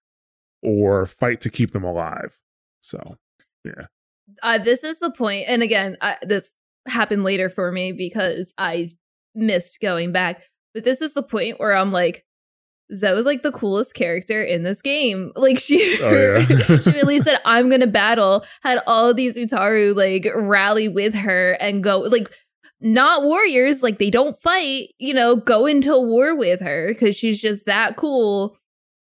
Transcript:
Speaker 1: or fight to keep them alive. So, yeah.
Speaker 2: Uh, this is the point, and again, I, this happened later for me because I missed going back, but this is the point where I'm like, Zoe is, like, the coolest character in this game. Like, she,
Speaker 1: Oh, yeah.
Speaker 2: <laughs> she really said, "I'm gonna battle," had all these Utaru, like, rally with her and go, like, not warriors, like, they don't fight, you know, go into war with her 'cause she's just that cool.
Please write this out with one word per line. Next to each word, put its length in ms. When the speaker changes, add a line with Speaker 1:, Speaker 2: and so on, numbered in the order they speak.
Speaker 1:
or 440
fight 340
to 80
keep 220
them 140
alive. 540
So, 340
yeah. 220
Speaker 2:
Uh, 160
this 260
is 140
the 120
point, 380
and 140
again, 380
I, 220
this 320
happened 380
later 260
for 220
me 200
because 680
I 320
missed 460
going 320
back, 320
but 100
this 160
is 140
the 80
point 380
where 140
I'm 180
like, 320
Zoe 240
is, 80
like, 160
the 100
coolest 420
character 480
in 200
this 180
game. 560
Like, 220
she, 420
Speaker 1:
Oh, 100
yeah. 400
Speaker 2:
<laughs> 20
she 120
really 280
said, 240
"I'm 240
gonna 180
battle," 580
had 240
all 260
these 240
Utaru, 580
like, 400
rally 540
with 260
her 460
and 240
go, 160
like, 320
not 440
warriors, 580
like, 160
they 120
don't 300
fight, 480
you 140
know, 240
go 300
into 340
war 360
with 240
her 340
'cause 220
she's 260
just 240
that 300
cool. 600